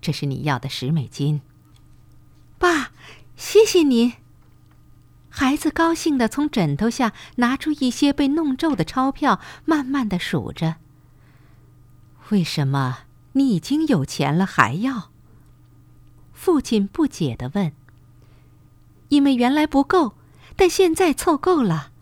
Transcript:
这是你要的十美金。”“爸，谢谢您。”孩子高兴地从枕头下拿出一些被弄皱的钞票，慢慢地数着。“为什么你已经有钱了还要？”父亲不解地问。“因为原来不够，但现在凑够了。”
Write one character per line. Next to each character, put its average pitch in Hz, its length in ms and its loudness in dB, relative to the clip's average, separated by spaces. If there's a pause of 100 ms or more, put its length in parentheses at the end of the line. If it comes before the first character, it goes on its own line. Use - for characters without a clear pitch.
这 160 120 -4
是 - 140 -6
你 135 160 -6
要 139 160 -2
的 131 100 -10
十 127 220 -6
美 151 160 -2
金。 143 340 -4 (1160)
”“爸， 349 320 0 (460)
谢 - 280 4
谢 359 200 4
您。” 240 300 2 (1160)
孩 277 260 0
子 311 140 -2
高 330 240 0
兴 302 240 -2
地 226 100 2
从 294 220 -2
枕 151 260 0
头 220 140 0
下 226 220 -2 (240)
拿 247 200 0
出 311 140 -4
一 277 200 0
些 285 220 0
被 285 160 0
弄 285 280 0
皱 320 180 -2
的 - 100 -2
钞 269 280 -2
票， 254 280 0 (240)
慢 294 220 0
慢 262 220 -2
地 185 100 -2
数 - 340 -6
着。 160 240 -4 (1500)
“为 202 120 2
什 147 240 -2
么 135 380 -4 (280)
你 269 180 2
已 170 100 2
经 302 260 -2
有 185 180 2
钱 143 320 -2
了 190 80 2
还 123 300 0
要？” 226 360 -6 (1200)
父 320 260 0
亲 208 260 0
不 302 200 -2
解 127 300 -4
地 127 180 -8
问。 190 180 -2 (1400)
“因 285 120 4
为 277 120 4
原 240 200 2
来 302 120 2
不 269 180 2
够， 330 300 2 (420)
但 381 120 4
现 339 260 2
在 330 200 2
凑 320 220 0
够 330 260 2
了。” 165 400 -2